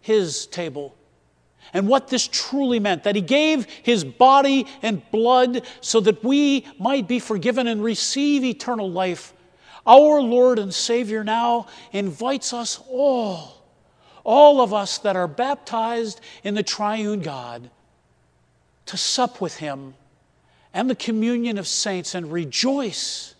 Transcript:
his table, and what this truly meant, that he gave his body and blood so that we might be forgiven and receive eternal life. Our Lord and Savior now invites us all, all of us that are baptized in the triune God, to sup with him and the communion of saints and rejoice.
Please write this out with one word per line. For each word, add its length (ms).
his 460
table, 480
and 140
what 200
this 200
truly 520
meant, 240
that 120
he 60
gave 440
his 220
body 600
and 200
blood 520
so 200
that 220
we 420
might 280
be 120
forgiven 480
and 160
receive 600
eternal 460
life. 440
Our 360
Lord 380
and 140
Savior 500
now 440
invites 600
us 360
all, 760
all 380
of 120
us 260
that 160
are 120
baptized 960
in 100
the 100
triune 580
God, 480
to 120
sup 440
with 160
him 380
and 160
the 60
communion 640
of 100
saints 480
and 160
rejoice. 1080